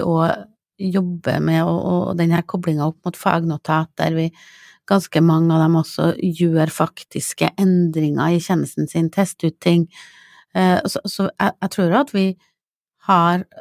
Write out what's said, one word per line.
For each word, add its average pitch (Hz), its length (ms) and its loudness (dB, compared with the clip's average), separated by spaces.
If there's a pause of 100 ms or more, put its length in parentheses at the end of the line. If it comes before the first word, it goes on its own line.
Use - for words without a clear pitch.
også 165 320 0 (460)
jobber 180 600 -2
med 160 240 2
å, 170 60 0 (400)
og 170 80 -4
den 170 180 2
her 170 80 -2
koblingen 160 400 -2
opp 160 200 -4
mot 180 120 -8
fagnotat, 165 800 -2
der 160 180 0
vi, 160 120 0 (580)
ganske 190 360 0
mange 165 360 4
av 160 80 4
dem 165 160 4
også 160 340 -2
gjør 165 540 0
faktiske - 880 -4
endringer 165 800 2
i 165 80 -2
tjenesten 151 440 -2
sin, 165 200 -2
tester 175 400 -2
ut - 120 -4
ting. 170 280 2 (640)
Eh, 185 340 2
så, - 200 -6
så 190 260 -4
jeg, - 260 -2
jeg - 160 -6
tror 180 240 0
at 277 160 0
vi 196 140 0 (760)
har 175 420 2 (140)